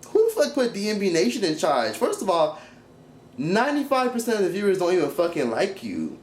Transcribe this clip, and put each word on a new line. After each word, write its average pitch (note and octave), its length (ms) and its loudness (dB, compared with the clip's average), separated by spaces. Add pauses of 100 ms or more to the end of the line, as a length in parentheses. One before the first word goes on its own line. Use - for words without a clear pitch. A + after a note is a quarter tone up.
Who A4 200 4
the A4+ 140 0
fuck C#4+ 120 0
put B3+ 180 0
D G3+ 180 -4
M G#3+ 80 0
B G3 120 0
Nation G3+ 340 0
in D#3 140 0
charge? B2 380 0
First F4 260 -2
of G3 80 -4
all, D#3 300 2 (760)
ninety-five B3+ 760 0
percent A3+ 260 -2
of G3+ 60 2
the F3 60 2
viewers F#3+ 280 0
don't F3 140 2
even D#3+ 180 2
fucking E3 400 0
like D#3 320 -2
you. D#2+ 400 -8